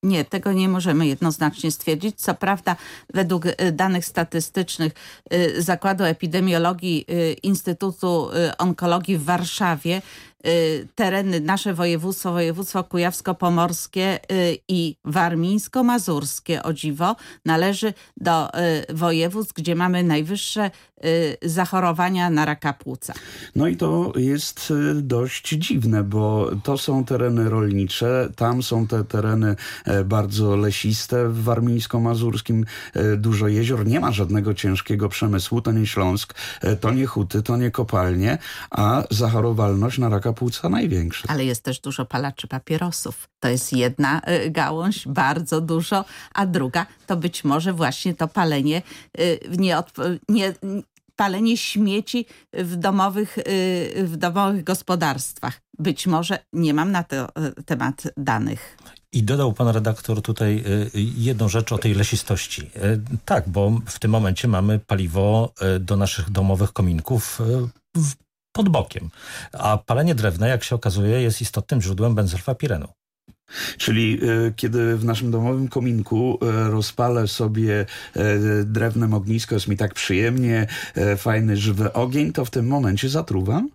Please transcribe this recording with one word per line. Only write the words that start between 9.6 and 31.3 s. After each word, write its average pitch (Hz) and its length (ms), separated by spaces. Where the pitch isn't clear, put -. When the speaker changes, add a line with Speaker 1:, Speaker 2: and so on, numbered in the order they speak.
Speaker 1:
y, 160 480
tereny, 190 440
nasze 190 340
województwo, 175 580
województwo 175 520
kujawsko-pomorskie, 175 1400
y, 175 260
i 170 280
warmińsko-mazurskie, 170 1600
o 160 100
dziwo, 156 420
należy 190 480
do, 165 320
y, 165 340
województw, 170 600
gdzie 170 220
mamy 180 280
najwyższe, 185 680
y, 165 360
zachorowania 180 880
na 156 160
raka 151 280
płuca. - 400
Speaker 2:
No 151 120
i 170 100
to 170 380
jest, 139 560
y, 147 300
dość 127 480
dziwne, 113 540
bo 107 480
to 139 140
są 135 280
tereny 120 440
rolnicze, 110 840
tam 120 280
są 113 240
te 110 160
tereny, 107 520
e, 98 180
bardzo 101 520
lesiste, 110 720
w 113 140